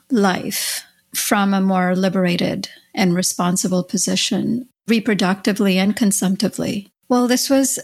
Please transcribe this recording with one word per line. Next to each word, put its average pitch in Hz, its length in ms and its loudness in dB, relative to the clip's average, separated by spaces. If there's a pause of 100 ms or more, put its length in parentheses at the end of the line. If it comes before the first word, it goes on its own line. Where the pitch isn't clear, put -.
life - 720 0 (300)
from 196 400 0
a 190 80 2
more 185 340 2
liberated 185 720 -2 (260)
and 180 180 2
responsible 180 720 0
position, - 840 -2 (220)
reproductively 196 840 0
and 196 200 2
consumptively. - 960 -2 (180)
Well, 247 180 2
this 247 220 0
was 269 340 2